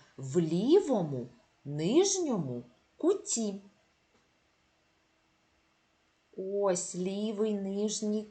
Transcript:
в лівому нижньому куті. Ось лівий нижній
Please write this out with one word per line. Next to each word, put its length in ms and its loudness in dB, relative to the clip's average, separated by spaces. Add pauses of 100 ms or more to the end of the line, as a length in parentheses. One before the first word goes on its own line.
(160)
в 240 0
лівому 880 2 (360)
нижньому 1000 0 (320)
куті. 680 -2 (2750)
Ось 580 0
лівий 600 -2
нижній 760 -2